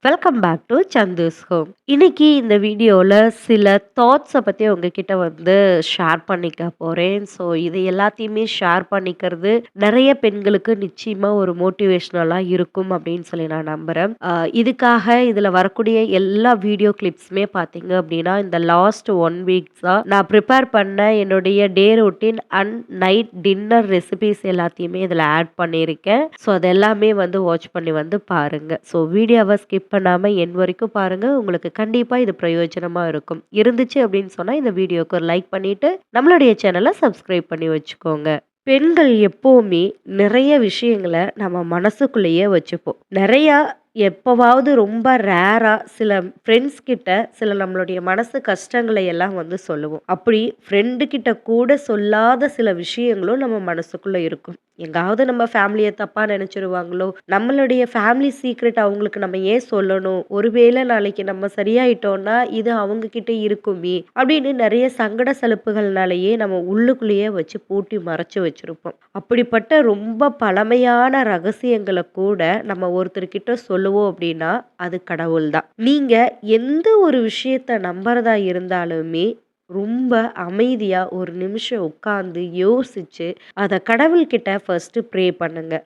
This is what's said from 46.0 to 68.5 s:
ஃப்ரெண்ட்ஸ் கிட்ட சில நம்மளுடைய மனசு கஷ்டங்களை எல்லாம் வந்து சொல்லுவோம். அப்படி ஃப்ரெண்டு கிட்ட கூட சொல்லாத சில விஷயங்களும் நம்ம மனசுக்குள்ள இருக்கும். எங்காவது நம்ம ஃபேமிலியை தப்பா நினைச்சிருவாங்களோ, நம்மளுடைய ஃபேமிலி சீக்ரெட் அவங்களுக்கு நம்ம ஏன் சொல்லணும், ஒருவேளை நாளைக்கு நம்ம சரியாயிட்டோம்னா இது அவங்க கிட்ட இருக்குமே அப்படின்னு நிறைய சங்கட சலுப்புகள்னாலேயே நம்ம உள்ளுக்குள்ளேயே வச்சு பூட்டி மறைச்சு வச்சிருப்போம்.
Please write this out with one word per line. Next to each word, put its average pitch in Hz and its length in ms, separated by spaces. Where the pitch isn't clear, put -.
ஃப்ரெண்ட்ஸ் 247 440
கிட்ட 240 200
சில 214 220
நம்மளுடைய 185 400
மனசு 190 400
கஷ்டங்களை 220 600
எல்லாம் 180 280
வந்து 165 160
சொல்லுவோம். 151 340
அப்படி 220 260
ஃப்ரெண்டு 233 480
கிட்ட 254 180
கூட 240 260
சொல்லாத 220 680
சில 226 120
விஷயங்களும் 233 600
நம்ம 220 140
மனசுக்குள்ள 175 560
இருக்கும். 165 280
எங்காவது 180 440
நம்ம 240 140
ஃபேமிலியை 208 380
தப்பா 208 220
நினைச்சிருவாங்களோ, 185 760
நம்மளுடைய 254 480
ஃபேமிலி 247 380
சீக்ரெட் 233 440
அவங்களுக்கு 208 400
நம்ம 185 140
ஏன் 247 180
சொல்லணும், 190 560
ஒருவேளை 233 460
நாளைக்கு 202 380
நம்ம 190 280
சரியாயிட்டோம்னா 214 800
இது 226 120
அவங்க 214 340
கிட்ட 233 160
இருக்குமே 185 480
அப்படின்னு 277 320
நிறைய 240 340
சங்கட 233 340
சலுப்புகள்னாலேயே 202 920
நம்ம 190 180
உள்ளுக்குள்ளேயே 220 680
வச்சு 160 300
பூட்டி 202 300
மறைச்சு 170 360
வச்சிருப்போம். - 520